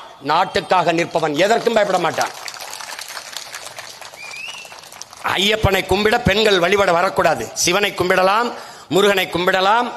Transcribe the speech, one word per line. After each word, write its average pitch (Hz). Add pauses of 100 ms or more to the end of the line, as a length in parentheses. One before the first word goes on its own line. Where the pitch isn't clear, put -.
(200)
நாட்டுக்காக 175
நிற்பவன் 160
எதற்கும் 220
பயப்பட 185
மாட்டான். 147 (3000)
ஐயப்பனை 196
கும்பிட 208
பெண்கள் 202
வழிபட 185
வரக்கூடாது. 170 (100)
சிவனை 196
கும்பிடலாம், 190 (400)
முருகனை 190
கும்பிடலாம், 190